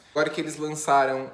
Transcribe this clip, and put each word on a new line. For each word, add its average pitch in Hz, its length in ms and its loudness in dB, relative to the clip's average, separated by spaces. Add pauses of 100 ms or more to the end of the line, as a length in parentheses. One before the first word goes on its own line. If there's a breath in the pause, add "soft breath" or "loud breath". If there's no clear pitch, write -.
(100)
Agora 151 180 0
que 151 100 -8
eles 151 200 -6
lançaram 139 760 0